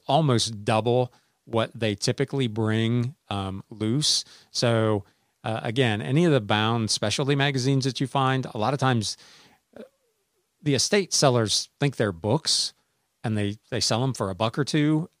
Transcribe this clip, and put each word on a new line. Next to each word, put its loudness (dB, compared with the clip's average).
almost 2
double 0
what -4
they -2
typically -2
bring, 0
um, -6
loose. -2
So, 0
uh, -4
again, 0
any 2
of 4
the 4
bound 0
specialty 0
magazines 0
that -4
you -2
find, 0
a -10
lot 0
of -4
times, 0
uh, -18
the 2
estate 0
sellers 2
think 0
they're 0
books -2
and -2
they, -2
they -4
sell 0
'em 0
for -4
a -6
buck -2
or 0
two. 0